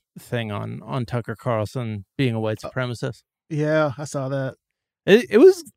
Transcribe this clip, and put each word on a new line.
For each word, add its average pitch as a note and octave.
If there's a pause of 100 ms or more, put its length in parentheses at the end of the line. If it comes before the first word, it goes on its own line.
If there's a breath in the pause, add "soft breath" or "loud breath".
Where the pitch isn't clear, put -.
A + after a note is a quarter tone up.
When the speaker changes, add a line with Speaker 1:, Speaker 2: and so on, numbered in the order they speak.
(180)
Speaker 1:
thing A2+
on, A2
on C#3
Tucker A#2
Carlson A2 (120)
being B2
a A2
white A2
Speaker 2:
Uh, -
Speaker 1:
supremacist? B2 (280)
Speaker 2:
yeah, D3+
I D3
saw C3+
that. C3+ (500)
Speaker 1:
It, G#3+
it G#3+
was, F4+